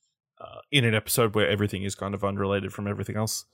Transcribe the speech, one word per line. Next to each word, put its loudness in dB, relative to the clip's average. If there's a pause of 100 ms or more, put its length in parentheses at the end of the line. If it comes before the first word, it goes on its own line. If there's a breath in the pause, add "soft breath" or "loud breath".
(400)
uh, -16 (100)
in 4
an 4
episode 2
where 4
everything 0
is -4
kind -6
of -4
unrelated 0
from -6
everything -4
else. -2